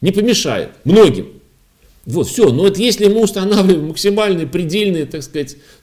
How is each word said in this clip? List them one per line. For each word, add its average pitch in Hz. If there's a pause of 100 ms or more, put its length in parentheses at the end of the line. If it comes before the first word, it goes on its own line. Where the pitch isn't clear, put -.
не 175
помешает 190 (140)
многим. 160 (760)
Вот, 156
всё. 208
Но 139
вот 196
если 208
мы 220
устанавливаем 190
максимальные, 196
предельные, 175
так 139
сказать, 143 (260)